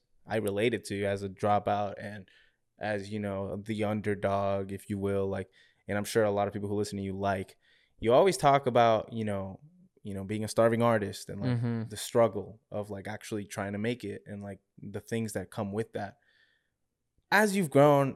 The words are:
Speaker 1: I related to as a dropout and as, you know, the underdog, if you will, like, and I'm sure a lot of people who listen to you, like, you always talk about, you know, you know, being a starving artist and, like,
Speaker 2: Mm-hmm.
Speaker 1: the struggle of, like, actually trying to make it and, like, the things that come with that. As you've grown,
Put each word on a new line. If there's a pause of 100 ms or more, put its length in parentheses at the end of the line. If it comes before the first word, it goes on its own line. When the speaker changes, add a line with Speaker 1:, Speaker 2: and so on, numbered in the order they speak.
(280)
Speaker 1:
I
related
to
as
a
dropout
and (500)
as,
you
know,
the
underdog,
if
you
will,
like, (380)
and
I'm
sure
a
lot
of
people
who
listen
to
you,
like, (420)
you
always
talk
about,
you
know, (440)
you
know,
being
a
starving
artist
and,
like,
Speaker 2:
Mm-hmm.
Speaker 1:
the
struggle (100)
of,
like,
actually
trying
to
make
it
and,
like, (220)
the
things
that
come
with
that. (1120)
As
you've
grown,